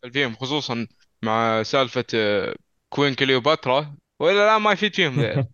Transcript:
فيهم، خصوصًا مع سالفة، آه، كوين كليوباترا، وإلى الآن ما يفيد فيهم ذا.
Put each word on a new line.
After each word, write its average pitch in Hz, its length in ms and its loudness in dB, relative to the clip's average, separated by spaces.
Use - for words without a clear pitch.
فيهم، 131 220 -2
خصوصًا 127 520 -4
مع 113 400 0
سالفة، 127 420 0
آه، 104 400 0
كوين 143 260 0
كليوباترا، 135 800 0
وإلى 196 240 4
الآن 214 180 4
ما 214 100 4
يفيد 202 220 -2
فيهم 143 260 0
ذا. 127 340 0